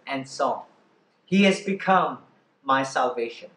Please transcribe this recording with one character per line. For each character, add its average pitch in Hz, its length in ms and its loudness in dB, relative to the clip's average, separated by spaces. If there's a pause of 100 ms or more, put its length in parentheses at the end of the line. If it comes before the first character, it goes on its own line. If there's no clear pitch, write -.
and 135 220 -8
song. - 360 -4 (640)
He 196 240 4
has - 160 0
become 185 520 0 (440)
my 135 220 0
salvation." - 720 -4